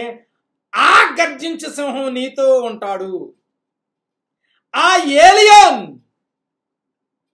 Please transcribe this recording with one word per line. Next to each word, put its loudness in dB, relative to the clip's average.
ఆ 0
గర్జించే -8
సింహం -10
నీతో -2
ఉంటాడు. -12
ఆ 0
ఏలియోన్ 4